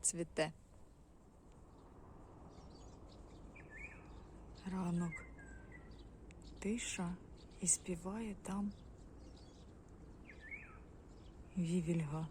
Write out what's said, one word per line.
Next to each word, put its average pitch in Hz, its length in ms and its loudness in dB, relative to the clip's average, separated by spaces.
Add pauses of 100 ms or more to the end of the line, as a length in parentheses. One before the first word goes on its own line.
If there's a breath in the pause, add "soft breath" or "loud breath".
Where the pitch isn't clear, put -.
цвіте. 165 500 4 (4000)
Ранок. 175 400 6 (1500)
Тиша 196 580 4 (440)
і 185 80 6
співає 190 720 4
там 202 300 4 (2750)
вівільга. 165 760 6